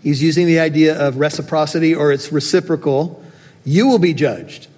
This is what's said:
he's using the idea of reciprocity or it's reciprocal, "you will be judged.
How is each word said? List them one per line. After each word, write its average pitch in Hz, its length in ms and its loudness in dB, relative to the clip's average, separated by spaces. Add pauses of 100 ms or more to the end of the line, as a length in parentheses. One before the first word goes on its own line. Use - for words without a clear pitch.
he's 143 180 0
using 165 240 2
the 165 140 2
idea 156 340 2
of 139 220 -2
reciprocity 151 760 -2
or 147 180 2
it's 139 180 -6
reciprocal, 156 920 -2 (420)
"you 175 220 2
will 247 120 4
be 170 140 2
judged. - 540 -6 (120)